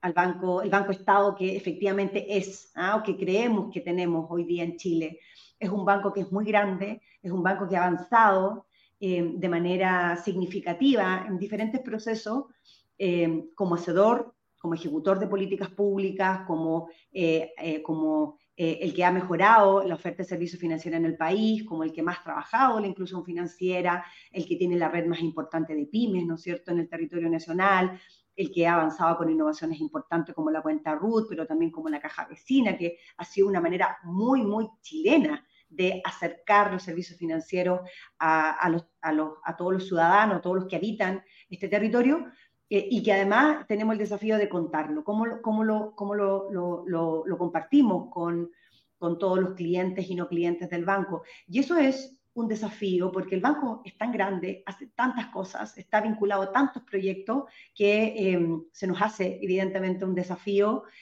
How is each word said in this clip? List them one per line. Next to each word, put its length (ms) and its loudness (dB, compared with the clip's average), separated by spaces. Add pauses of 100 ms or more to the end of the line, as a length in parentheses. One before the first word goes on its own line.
al 140 -4
banco, 480 0
el 80 -2
Banco 220 2
Estado 420 4
que 220 -4
efectivamente 840 -2
es, 360 -10
¿ah? 220 0
o 60 0
que 160 -4
creemos 520 0
que 120 -8
tenemos 480 -2
hoy 140 -2
día 200 -2
en 120 -6
Chile. 440 -4 (380)
Es 100 -4
un 160 -2
banco 280 2
que 80 -4
es 120 -6
muy 140 -2
grande, 560 0 (180)
es 100 -8
un 120 -2
banco 260 0
que 80 0
ha 80 2
avanzado, 840 4 (340)
eh, 340 0
de 140 -2
manera 680 2
significativa 1120 0
en 100 -2
diferentes 420 -4
procesos, 640 -4 (500)
eh, 580 0
como 220 0
hacedor, 580 2 (240)
como 160 -4
ejecutor 460 0
de 80 -2
políticas 400 -2
públicas, 800 0
como, 420 -2 (240)
eh, 460 0
eh, 240 -4
como, 560 -2 (180)
eh, 260 -2
el 100 -2
que 120 0
ha 80 6
mejorado 720 6
la 100 -2
oferta 300 -8
de 40 -14
servicios 320 -6
financieros 380 -4
en 80 2
el 100 0
país, 480 2
como 200 -6
el 80 -4
que 100 -6
más 160 -2
ha 60 -20
trabajado 560 0
la 80 -2
inclusión 360 -8
financiera, 800 -2 (280)
el 140 -6
que 100 -2
tiene 200 0
la 120 2
red 180 0
más 140 -2
importante 560 -4
de 100 -4
pymes, 400 0
¿no 80 -2
es 80 -12
cierto?, 300 -8
en 80 0
el 80 -4
territorio 420 -4
nacional, 720 2 (340)
el 180 -4
que 140 2
ha 80 4
avanzado 420 2
con 140 0
innovaciones 500 -2
importantes 540 -4
como 160 -2
la 120 -2
cuenta 340 -2
ruth, 320 0
pero 180 -6
también 240 0
como 180 -10
la 120 -4
caja 260 -8
vecina, 500 2
que 220 -4 (180)
ha 80 -10
sido 220 4
una 140 2
manera 420 2
muy, 400 2
muy 260 0 (120)
chilena 640 2 (240)
de 360 -2
acercar 680 2
los 100 -4
servicios 360 -8
financieros 640 -2 (380)
a, 340 4
a 180 0
los, 160 0 (160)
a 100 -2
los, 200 0 (120)
a 120 -6
todos 180 0
los 120 -2
ciudadanos, 500 4
a 40 -4
todos 160 -2
los 100 -2
que 100 -6
habitan 460 -4 (280)
este 180 -8
territorio, 580 2 (440)
eh, 200 2
y 120 2
que 100 2
además 540 4
tenemos 280 0
el 40 -4
desafío 400 0
de 100 2
contarlo, 540 -2
cómo 240 0
lo, 160 -8
cómo 220 0
lo, 320 0
cómo 180 -4
lo, 360 0
lo, 360 -4
lo, 400 -2
lo 120 -2
compartimos 720 2
con, 400 -4 (480)
con 200 -2
todos 220 2
los 140 0
clientes 540 -2
y 60 -6
no 140 -6
clientes 420 -2
del 140 -4
banco. 400 -2 (240)
Y 100 -4
eso 180 2
es 380 2 (200)
un 120 -4
desafío, 640 -2
porque 240 -4
el 60 0
banco 440 -2
es 140 -18
tan 140 -2
grande, 520 -4
hace 300 -14
tantas 320 -2
cosas, 500 -10
está 240 0
vinculado 420 0
a 100 -4
tantos 320 2
proyectos, 600 -2 (300)
que, 420 4
eh, 320 2 (220)
se 160 -8
nos 160 0
hace 400 -2
evidentemente 640 -2
un 100 -2
desafío, 720 0 (180)